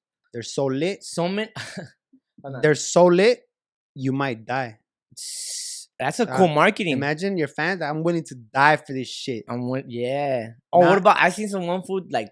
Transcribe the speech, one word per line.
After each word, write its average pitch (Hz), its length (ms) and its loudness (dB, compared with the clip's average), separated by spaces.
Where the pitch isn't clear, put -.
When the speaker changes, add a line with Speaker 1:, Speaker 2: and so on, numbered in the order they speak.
Speaker 1:
They're 120 100 -10
so - 220 -4
lit. 151 380 -4
Speaker 2:
So 175 240 -4
many. 214 260 -6
<laughs> - 880 -18
Hold 139 120 -12
on. 127 60 -12
Speaker 1:
They're 151 140 2
so 175 300 4
lit, 196 360 4
you 135 180 -4
might 131 320 -4
die. 123 340 -6
Speaker 2:
S-, - 720 -12
that's 131 200 -4
a 185 120 -2
Speaker 1:
Uh, 131 60 -2
Speaker 2:
cool 185 100 6
marketing. 160 460 2
Speaker 1:
imagine 156 440 -2
your 147 120 0
fans. 170 320 -4
"I'm 156 220 -4
willing 170 220 0
to 139 100 -16
die 135 420 4
for 143 160 -14
this 127 160 -6
shit." - 400 -8
Speaker 2:
I'm 123 120 -6
wi-, 127 260 -6
yeah. 123 640 -4
Oh, 175 100 8
Speaker 1:
Not 175 80 8
Speaker 2:
what 196 100 8
about, 185 200 6
I 170 100 6
seen 208 200 -6
some 190 180 -4
one 180 160 -2
food, 185 280 -6
like, 113 200 -2